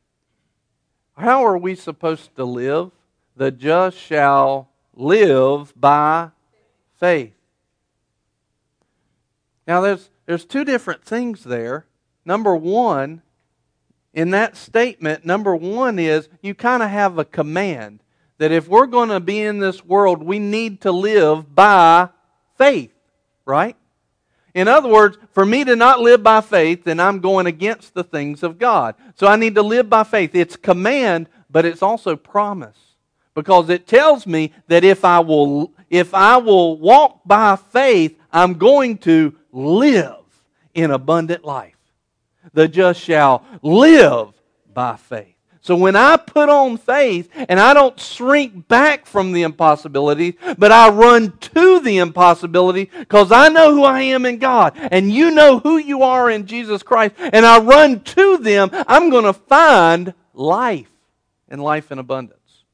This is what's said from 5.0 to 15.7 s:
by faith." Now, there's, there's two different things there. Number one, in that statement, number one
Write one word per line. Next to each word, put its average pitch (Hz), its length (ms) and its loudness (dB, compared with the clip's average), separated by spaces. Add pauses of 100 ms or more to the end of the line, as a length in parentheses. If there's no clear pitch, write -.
by 151 540 -2 (680)
faith." 156 360 -4 (2250)
Now, 175 140 -2
there's, 196 300 -6 (140)
there's 170 220 -10
two 277 180 -8
different 247 400 -8
things 233 400 -12
there. 123 420 -12 (380)
Number 196 320 -4
one, 165 680 -6 (880)
in 165 180 -6
that 214 260 -4
statement, 165 680 -8
number 196 280 -4
one 208 440 -8